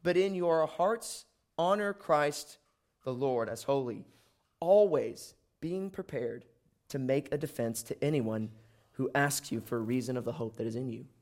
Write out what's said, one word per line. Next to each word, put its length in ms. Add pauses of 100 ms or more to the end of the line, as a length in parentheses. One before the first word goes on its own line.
but 120
in 200
your 320
hearts 580 (320)
honor 360
Christ 640 (440)
the 100
Lord 360
as 140
holy, 420 (540)
always 760 (260)
being 300
prepared 560 (440)
to 100
make 340
a 60
defense 440
to 200
anyone 480 (400)
who 240
asks 360
you 100
for 160
a 40
reason 340
of 100
the 80
hope 240
that 100
is 80
in 140
you. 180 (140)